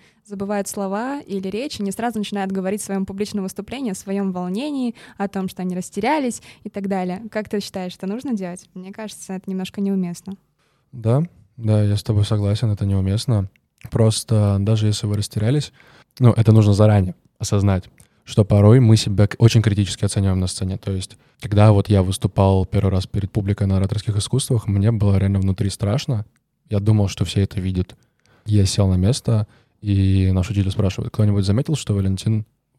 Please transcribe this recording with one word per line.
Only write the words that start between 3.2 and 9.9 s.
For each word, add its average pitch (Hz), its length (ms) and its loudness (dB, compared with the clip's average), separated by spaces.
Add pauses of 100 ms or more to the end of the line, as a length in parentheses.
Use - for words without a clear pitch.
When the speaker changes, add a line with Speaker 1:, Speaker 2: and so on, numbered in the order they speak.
Speaker 1:
выступлении 208 480 -8
о 190 60 -8
своём 196 340 -4
волнении, 226 640 -6 (240)
о 202 80 -4
том, 190 220 -6
что - 140 -10
они 180 120 -6
растерялись 233 680 -4 (200)
и 208 80 -14
так 196 160 -10
далее. 185 360 -4 (100)
Как 214 160 -8
ты 214 120 -4
считаешь, 185 360 -10
это - 100 -12
нужно 247 280 -6
делать? 185 400 -10
Мне 185 180 -16
кажется, 208 400 -14
это 190 180 -10
немножко 185 300 -8
неуместно. 190 540 -4 (580)